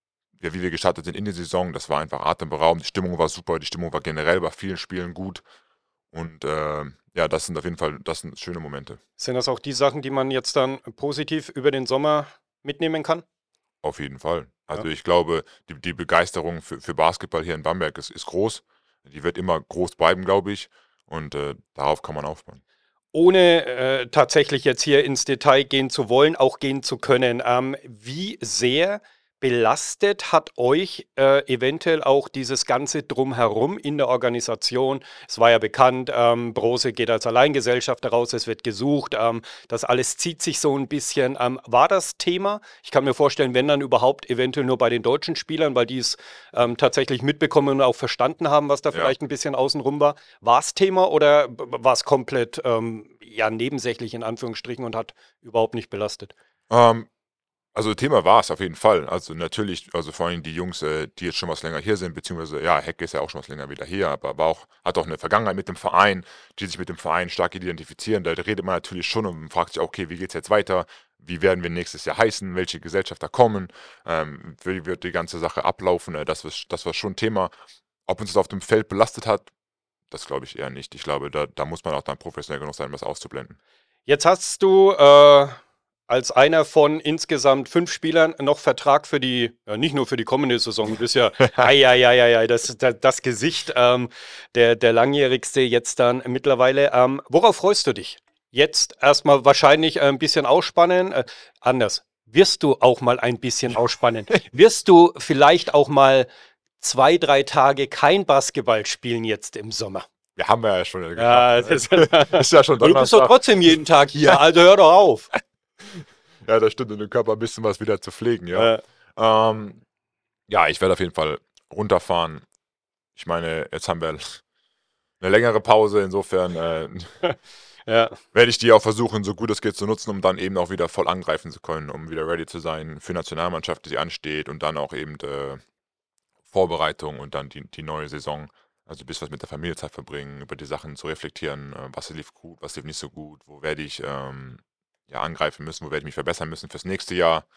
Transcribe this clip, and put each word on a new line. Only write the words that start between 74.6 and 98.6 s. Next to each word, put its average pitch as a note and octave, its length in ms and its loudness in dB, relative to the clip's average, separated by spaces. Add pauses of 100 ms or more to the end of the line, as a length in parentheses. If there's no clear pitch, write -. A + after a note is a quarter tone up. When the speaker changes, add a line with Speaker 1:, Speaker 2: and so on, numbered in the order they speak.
Speaker 1:
wie F#2 200 -6
wird F2+ 200 -8
die F2+ 80 -10
ganze F2 260 -8
Sache E2 240 -6
ablaufen? F2 520 -4
Äh, D2+ 100 -8
das - 180 -8
war, D#2 80 -14 (160)
das - 180 -10
war E2 80 -6
schon G2 220 -8
Thema. G#2 360 -4 (540)
Ob F#2 140 -4
uns G2+ 120 -10
das G#2+ 60 -4
auf F#2+ 120 2
dem G2 100 -10
Feld A2 300 0
belastet G#2 380 -4
hat, G#2 220 -2 (600)
das - 160 -18
glaube C2+ 200 -8
ich - 140 -16
eher C2+ 120 -10
nicht. C2+ 220 -16
Ich - 100 -18
glaube, C#2+ 280 -8
da, D2 160 -4
da C#2+ 160 -10
muss D#2 220 -10
man D#2+ 80 -6
auch D2 80 -4
dann C#2 160 -10
professionell D2 420 -12
genug D2 160 -12
sein, C#2+ 120 -10
um C#2 40 -18
das C#2+ 120 -14
auszublenden. - 540 -12 (460)
Speaker 2:
Jetzt C#3+ 220 0
hast - 360 0
du... F#3+ 300 6
Äh, C#3+ 560 8 (600)
als B2 240 -2
einer D3+ 340 4
von D3+ 340 2
insgesamt C#3+ 720 0
fünf E3+ 200 -2
Spielern D#3+ 500 0
noch C#3 200 0
Vertrag C#3+ 480 0
für C#3+ 140 -4
die, B2 440 -2
ja, G#2 120 -8
nicht C#3 160 -2
nur C3+ 120 -2
für B2+ 120 -4
die A2+ 80 -4
kommende C3 340 0
Saison, G#2+ 300 -4
du G#2+ 80 -6
bist A#2 180 -4
ja, A#2+ 240 2
Speaker 1:
<laughs> B2+ 160 4
Speaker 2:
ei, C3 320 6
ei, B2+ 180 6
ei, B2 160 6
ei, A#2+ 180 6
ei, A2+ 80 2
das, A#2 300 -2
das, B2+ 220 0
das C3 220 2
Gesicht, C3+ 560 -4
ähm, B2 320 4 (440)
der, A#2+ 220 4
der A2+ 160 4
langjährigste C3 680 2
jetzt A#2+ 380 0
dann B2 280 2
mittlerweile. C3 640 2
Ähm, B2+ 360 2
worauf F3+ 260 4
freust G3+ 320 0
du B2+ 60 2
dich? - 240 -14 (320)
Jetzt - 500 0